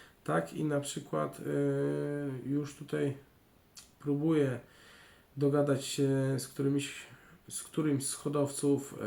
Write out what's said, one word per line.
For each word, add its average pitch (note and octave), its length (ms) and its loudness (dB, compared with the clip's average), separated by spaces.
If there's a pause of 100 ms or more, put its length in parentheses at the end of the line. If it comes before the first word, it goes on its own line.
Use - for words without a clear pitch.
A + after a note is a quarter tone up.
(240)
tak? D#3+ 300 -2
I D#3 100 -2
na D3 160 2
przykład, C#3+ 600 -4
e, C#3+ 1080 -2
już C#3+ 260 -2
tutaj C#3+ 420 -2 (840)
próbuję C#3+ 600 2 (800)
dogadać C#3+ 480 4
się C#3 240 2 (300)
z - 80 -8
którymś, C#3 460 -2 (560)
z - 140 -8
którymś D3 440 0
z - 60 -4
hodowców, C#3+ 840 0 (120)